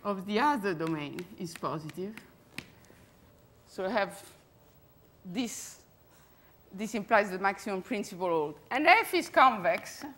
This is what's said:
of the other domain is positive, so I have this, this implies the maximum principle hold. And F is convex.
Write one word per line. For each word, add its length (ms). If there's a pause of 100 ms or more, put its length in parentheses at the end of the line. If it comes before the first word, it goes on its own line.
of 200
the 140
other 340
domain 460 (180)
is 180
positive, 600 (1500)
so 180
I 40
have 340 (1000)
this, 540 (960)
this 220
implies 340
the 100
maximum 420
principle 480
hold. 260 (160)
And 160
F 260
is 140
convex. 800 (120)